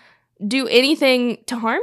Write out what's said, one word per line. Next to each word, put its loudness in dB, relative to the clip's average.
do -2
anything 2
to -8
harm -4